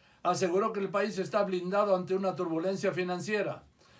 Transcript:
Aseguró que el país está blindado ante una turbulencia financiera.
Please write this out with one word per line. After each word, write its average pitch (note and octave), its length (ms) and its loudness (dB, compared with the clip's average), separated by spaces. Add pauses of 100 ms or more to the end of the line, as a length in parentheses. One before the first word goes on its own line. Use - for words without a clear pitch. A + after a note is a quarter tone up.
(240)
Aseguró F#3 500 2
que G3+ 60 -4
el G3 100 -2
país G3 300 -2
está F#3+ 240 2
blindado F#3+ 520 2
ante F#3 200 0
una F#3+ 200 0
turbulencia F3+ 560 0
financiera. F3+ 760 -2 (340)